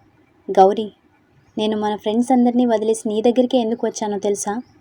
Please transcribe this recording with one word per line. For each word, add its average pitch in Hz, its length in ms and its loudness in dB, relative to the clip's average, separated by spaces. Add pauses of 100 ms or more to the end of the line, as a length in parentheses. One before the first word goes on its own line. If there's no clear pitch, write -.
(600)
"గౌరీ, 196 320 4 (640)
నేను 214 200 -2
మన 208 180 -4
ఫ్రెండ్స్ 220 360 -2
అందరినీ 247 340 4
వదిలేసి 220 440 -2
నీ 214 120 -2
దగ్గరికే 247 360 2
ఎందుకు 233 300 -2
వచ్చానో 208 320 -4
తెలుసా?" 208 420 -4 (200)